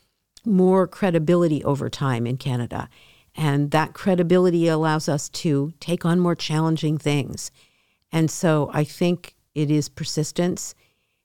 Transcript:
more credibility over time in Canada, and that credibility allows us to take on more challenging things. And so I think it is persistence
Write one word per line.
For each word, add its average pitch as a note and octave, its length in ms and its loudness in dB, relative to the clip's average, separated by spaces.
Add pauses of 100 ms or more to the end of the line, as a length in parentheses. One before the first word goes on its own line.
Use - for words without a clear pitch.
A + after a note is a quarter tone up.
(460)
more F#3 420 4
credibility E3+ 760 2
over C#3 260 -2
time A#2+ 380 -2
in C3 100 -4
Canada, B2 520 -4 (460)
and C#3+ 340 0
that D#3 240 0
credibility F3 720 2
allows D#3 400 0
us D3 220 -2
to D3 500 -2
take F3 260 -4
on E3+ 140 2
more F3 140 2
challenging D#3+ 640 0
things. - 540 -4 (600)
And D#3+ 200 2
so D#3 420 0
I D3+ 100 0
think F3 520 -4 (180)
it D3 160 -2
is D3+ 200 0
persistence - 840 -4 (520)